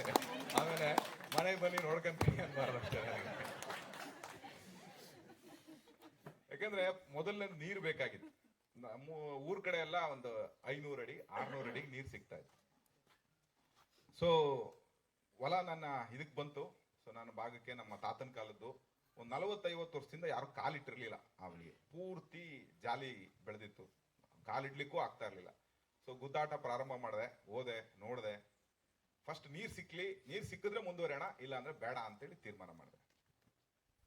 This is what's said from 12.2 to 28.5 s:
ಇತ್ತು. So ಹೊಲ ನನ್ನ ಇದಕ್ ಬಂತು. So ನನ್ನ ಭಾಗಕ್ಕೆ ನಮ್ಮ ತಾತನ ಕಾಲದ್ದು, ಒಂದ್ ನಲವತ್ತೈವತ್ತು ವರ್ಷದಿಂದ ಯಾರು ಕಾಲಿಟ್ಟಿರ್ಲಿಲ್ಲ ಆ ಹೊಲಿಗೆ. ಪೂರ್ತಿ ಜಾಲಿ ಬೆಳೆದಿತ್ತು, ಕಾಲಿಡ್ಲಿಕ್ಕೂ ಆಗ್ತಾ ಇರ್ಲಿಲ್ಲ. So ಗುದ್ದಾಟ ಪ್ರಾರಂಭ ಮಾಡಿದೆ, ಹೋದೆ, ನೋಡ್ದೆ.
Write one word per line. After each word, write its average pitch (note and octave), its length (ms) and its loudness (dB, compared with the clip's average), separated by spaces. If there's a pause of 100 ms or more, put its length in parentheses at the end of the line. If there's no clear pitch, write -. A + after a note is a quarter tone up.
ಇತ್ತು. - 200 -16 (1600)
So D#3+ 340 10 (840)
ಹೊಲ D#3 220 4
ನನ್ನ E3 240 -2 (300)
ಇದಕ್ D3+ 200 -8
ಬಂತು. C#3+ 460 -6 (240)
So A2 100 -14
ನನ್ನ A#2 160 -10
ಭಾಗಕ್ಕೆ A#2+ 440 -6
ನಮ್ಮ A2 220 -10
ತಾತನ A2+ 380 -4
ಕಾಲದ್ದು, A2 520 -8 (300)
ಒಂದ್ A#2 140 -12
ನಲವತ್ತೈವತ್ತು F3 680 0
ವರ್ಷದಿಂದ D#3 260 -6
ಯಾರು C3+ 220 2
ಕಾಲಿಟ್ಟಿರ್ಲಿಲ್ಲ B2 680 -2
ಆ - 340 -12
ಹೊಲಿಗೆ. E2+ 220 -12
ಪೂರ್ತಿ E3 1040 -10 (100)
ಜಾಲಿ B2 640 -2
ಬೆಳೆದಿತ್ತು, G#2+ 420 -8 (600)
ಕಾಲಿಡ್ಲಿಕ್ಕೂ C#3 520 0
ಆಗ್ತಾ A#2 280 0
ಇರ್ಲಿಲ್ಲ. F#2 220 -8 (580)
So B2+ 120 -10
ಗುದ್ದಾಟ D3 360 0
ಪ್ರಾರಂಭ C3 420 0
ಮಾಡಿದೆ, A2+ 560 -2
ಹೋದೆ, A2+ 480 -4
ನೋಡ್ದೆ. G#2+ 560 -6 (680)